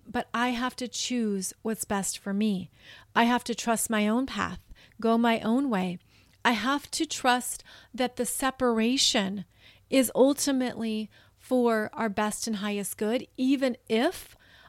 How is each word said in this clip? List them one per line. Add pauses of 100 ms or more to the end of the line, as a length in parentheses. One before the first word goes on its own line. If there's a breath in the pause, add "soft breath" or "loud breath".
but
I
have
to
choose (120)
what's
best
for
me. (440 loud breath)
I
have
to
trust
my
own
path, (400 soft breath)
go
my
own
way. (460 soft breath)
I
have
to
trust (280 loud breath)
that
the
separation (460 soft breath)
is
ultimately (280 soft breath)
for
our
best
and
highest
good,
even (140)
if (320 loud breath)